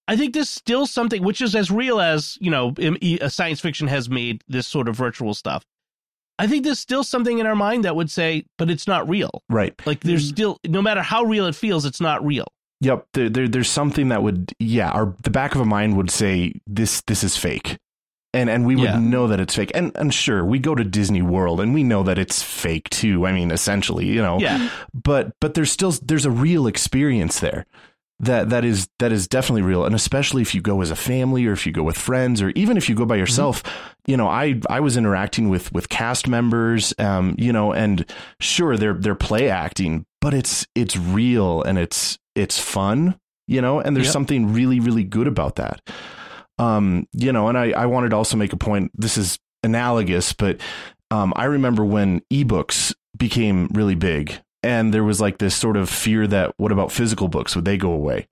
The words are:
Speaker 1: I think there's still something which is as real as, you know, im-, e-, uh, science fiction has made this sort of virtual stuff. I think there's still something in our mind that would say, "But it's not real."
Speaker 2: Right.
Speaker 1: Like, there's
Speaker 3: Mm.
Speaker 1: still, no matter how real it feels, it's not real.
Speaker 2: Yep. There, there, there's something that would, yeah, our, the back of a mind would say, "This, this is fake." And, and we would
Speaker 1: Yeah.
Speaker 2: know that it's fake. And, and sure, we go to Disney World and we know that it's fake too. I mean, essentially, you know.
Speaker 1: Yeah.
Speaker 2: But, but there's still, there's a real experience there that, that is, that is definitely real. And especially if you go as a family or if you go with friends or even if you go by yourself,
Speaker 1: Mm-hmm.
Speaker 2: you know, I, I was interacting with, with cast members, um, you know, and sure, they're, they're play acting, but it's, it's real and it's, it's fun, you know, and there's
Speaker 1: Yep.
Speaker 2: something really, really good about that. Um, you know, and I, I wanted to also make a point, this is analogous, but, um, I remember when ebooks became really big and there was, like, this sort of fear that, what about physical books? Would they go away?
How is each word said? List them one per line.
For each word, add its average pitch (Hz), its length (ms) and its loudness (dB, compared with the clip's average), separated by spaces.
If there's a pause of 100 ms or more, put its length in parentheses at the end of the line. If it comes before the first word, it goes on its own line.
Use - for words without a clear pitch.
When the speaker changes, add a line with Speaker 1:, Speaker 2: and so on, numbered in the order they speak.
Speaker 1:
I 208 80 0
think 254 200 0
there's 302 160 -2
still 254 340 0
something 233 380 -2
which 202 180 -2
is 220 140 0
as 190 160 0
real 233 280 0
as, 160 400 0
you 180 120 0
know, 127 260 0
im-, 170 240 0
e-, 170 180 2
uh, 139 80 -4
science 160 320 -4
fiction 151 280 -4
has 131 200 -2
made 120 400 -4
this 127 200 -4
sort 131 200 -2
of 113 80 -2
virtual 117 380 -4
stuff. - 300 -6 (760)
I 214 80 0
think 262 180 2
there's 285 140 0
still 262 260 -2
something 240 360 0
in 220 80 0
our 220 80 2
mind 214 300 0
that 165 100 0
would 160 160 -2
say, 165 340 -2 (140)
"But 165 100 0
it's 160 160 -2
not 180 240 0
real." 185 400 -2
Speaker 2:
Right. 107 240 0 (140)
Speaker 1:
Like, 147 140 -2
there's 156 300 2
Speaker 3:
Mm. 147 40 -8
Speaker 1:
still, 208 220 0 (100)
no 185 160 0
matter 208 180 0
how 226 220 0
real 214 240 2
it 156 80 -4
feels, 175 300 0
it's 139 140 -6
not 156 240 0
real. 147 220 -2 (360)
Speaker 2:
Yep. 131 340 0
There, 123 160 2
there, 127 160 2
there's 120 200 2
something 143 420 0
that 110 120 0
would, 95 380 -2
yeah, 110 320 0
our, 101 320 0
the 113 80 0
back 135 240 0
of 135 60 2
a 120 40 2
mind 104 320 2
would 92 140 0
say, 92 420 0 (140)
"This, 104 400 -2
this 107 160 0
is 95 120 0
fake." - 440 -6 (520)
And, 123 160 0
and 120 160 2
we 127 120 4
would 131 80 4
Speaker 1:
Yeah. 110 160 2
Speaker 2:
know 123 300 2
that 101 100 2
it's 92 160 -2
fake. 101 180 -2
And, 175 220 -2
and 143 180 0
sure, 98 320 0
we 123 140 2
go 147 160 0
to 117 80 0
Disney 98 400 2
World 87 360 2
and 110 140 2
we 151 100 4
know 110 200 2
that 90 160 2
it's - 240 -2
fake - 480 -6
too. 92 340 2
I 95 60 2
mean, 90 180 0
essentially, 92 560 -2
you 107 160 0
know. 95 180 0
Speaker 1:
Yeah. 240 300 0 (240)
Speaker 2:
But, 135 380 0 (100)
but 151 140 -2
there's 156 160 0
still, 185 220 0 (100)
there's 151 240 0
a 131 40 2
real 143 360 2
experience 120 720 0
there - 260 -4 (560)
that, 117 280 2
that 120 160 2
is, 101 220 0 (120)
that 120 140 2
is 95 160 0
definitely 127 320 0
real. 90 240 2
And 104 100 2
especially 131 460 0
if - 140 -2
you 95 60 0
go 98 200 0
as 82 100 -2
a 82 60 -4
family 127 500 0
or 107 60 2
if 90 120 -2
you 80 80 -2
go 82 100 0
with 80 140 0
friends 127 440 0
or 95 140 2
even 220 220 2
if - 120 0
you 113 60 2
go 117 100 2
by 113 120 0
yourself, 120 460 0
Speaker 1:
Mm-hmm. - 480 -8
Speaker 2:
you 135 60 2
know, 107 100 2
I, 123 320 0 (100)
I 127 120 0
was 131 160 2
interacting 104 520 0
with, 92 240 -2
with 85 160 -4
cast 123 380 -2
members, 117 720 2
um, 95 380 0
you 120 160 2
know, 104 200 2
and 95 320 0 (340)
sure, 160 380 0
they're, 104 160 2
they're 95 220 -2
play 110 340 0
acting, 80 560 -2 (160)
but 143 120 0
it's, - 420 -2
it's 117 220 -2
real 95 640 2
and 95 160 0
it's, - 380 -4 (180)
it's 101 240 -2
fun, 117 580 0 (300)
you 131 140 0
know, 131 180 2
and 147 160 -2
there's 127 120 2
Speaker 1:
Yep. 156 60 0
Speaker 2:
something 131 400 0
really, 127 280 2
really 113 240 2
good 110 220 0
about 87 280 -2
that. - 260 -6 (760)
Um, 104 560 2
you 127 200 0
know, 110 160 2
and 123 80 2
I, 120 140 2
I 120 160 0
wanted 123 240 2
to 107 40 2
also 110 220 0
make 104 160 0
a 87 40 -4
point, 101 380 0
this 110 220 -2
is 95 220 -2 (240)
analogous, 113 720 0
but, - 280 0 (500)
um, 101 240 0
I 120 100 -2
remember 131 380 2
when 101 380 2 (100)
ebooks 113 600 0 (240)
became 104 560 2
really 101 220 2
big 80 380 0 (300)
and 113 300 2
there 110 100 4
was, 104 180 2
like, 101 160 0
this 98 180 0
sort 220 220 2
of 190 120 0
fear 110 380 2
that, 98 300 2
what 104 140 0
about 98 200 2
physical 110 360 0
books? 80 280 -2
Would 85 100 -2
they 98 120 2
go 90 140 0
away? 73 400 -2